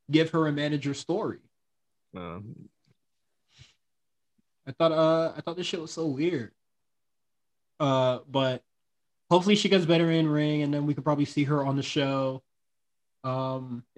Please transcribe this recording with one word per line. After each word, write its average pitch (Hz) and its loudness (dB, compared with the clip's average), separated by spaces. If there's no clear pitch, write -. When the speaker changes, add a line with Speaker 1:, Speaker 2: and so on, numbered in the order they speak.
Speaker 1:
give 160 4
her 160 2
a 147 0
manager 143 -2
story? 160 -4
Speaker 2:
Um, 90 -12
Speaker 1:
I 135 -10
thought, 165 2
uh, 160 2
I 147 -10
thought 170 -10
this 180 -6
shit 175 -6
was 160 -12
so 165 -6
weird. 139 -2
Uh, 131 2
but 131 -2
hopefully 180 6
she 208 2
gets 185 6
better 165 4
in 160 2
ring, 151 2
and 147 0
then 147 -2
we 147 0
could 135 -6
probably 143 2
see 147 -2
her 139 0
on 139 0
the 139 -2
show. 135 -2
Um, 131 -6